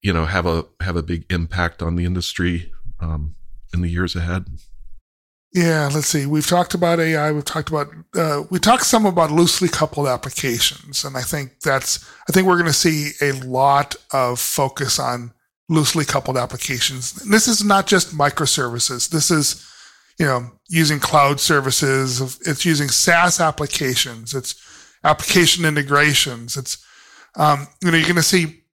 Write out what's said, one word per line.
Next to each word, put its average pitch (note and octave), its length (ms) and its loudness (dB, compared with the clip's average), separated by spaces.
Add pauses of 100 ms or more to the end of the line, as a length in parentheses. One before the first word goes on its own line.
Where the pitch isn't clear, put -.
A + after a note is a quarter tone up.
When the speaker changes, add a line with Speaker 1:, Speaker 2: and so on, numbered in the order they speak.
Speaker 1:
you G2+ 100 -2
know, E2 140 0
have F2 200 -2
a, E2 200 -2 (140)
have F2 160 -4
a E2+ 60 -2
big E2 300 -6
impact E2+ 500 -4
on E2+ 140 -2
the F2 80 -2
industry, F2 680 -4 (300)
um, D#2 340 -6 (380)
in F2 80 -2
the F2 80 0
years F2 260 -2
ahead? F2+ 300 -4 (1080)
Speaker 2:
Yeah, E3 400 2
let's D3 160 -2
see. C#3+ 180 0
We've D3+ 200 0
talked F3 280 2
about E3+ 260 2
A D#3+ 160 0
I. D3+ 160 0
We've D3 120 -2
talked - 260 -6
about, D3 180 -2 (260)
uh, D3+ 360 0
we F#3 80 -2
talked A#3 260 4
some A3 220 4
about E3+ 260 2
loosely E3+ 360 4
coupled - 380 -2
applications. C3 1000 -4
And C3+ 120 -8
I B2+ 60 -6
think C#3 380 -6
that's, - 440 -2 (240)
I E3+ 40 -2
think F#3 140 4
we're F3+ 120 4
gonna E3+ 160 2
see D3+ 380 0 (100)
a C#3+ 100 2
lot C3+ 640 2 (160)
of B2 260 0
focus - 600 -2
on A#2+ 340 -6 (360)
loosely D#3 360 2
coupled C3+ 320 -2
applications. B2+ 840 -6
And G#3 100 0
this A3 160 4
is G#3 160 0
not G3 220 2
just - 280 2
microservices. C3+ 960 -2
This D#3 220 0
is, D3+ 360 0 (520)
you D#3+ 80 2
know, B2 240 -2 (180)
using D#3 320 2
cloud C#3+ 400 4
services. C3+ 1040 0
It's D3+ 200 -2
using D3 220 2
SaaS F3 520 4
applications. C3+ 960 -2
It's C3 220 -6 (480)
application E3 600 2
integrations. C#3+ 920 2
It's, - 280 -10 (520)
um, D3 300 2 (160)
you F3+ 80 0
know, E3 60 4
you're D#3+ 120 2
gonna F3 140 2
see D#3+ 400 0 (100)